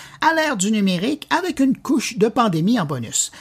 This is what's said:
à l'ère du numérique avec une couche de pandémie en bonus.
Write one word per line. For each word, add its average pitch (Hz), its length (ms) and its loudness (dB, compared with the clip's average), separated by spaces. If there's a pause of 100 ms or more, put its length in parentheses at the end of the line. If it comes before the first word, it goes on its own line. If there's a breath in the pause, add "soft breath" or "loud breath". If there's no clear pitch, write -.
(200 loud breath)
à 320 140 2
l'ère 302 240 0
du 190 120 0
numérique 202 600 0
avec 349 300 -2
une 269 180 2
couche 262 400 -2
de 214 100 4
pandémie 220 500 2
en 170 60 0
bonus. 123 560 -4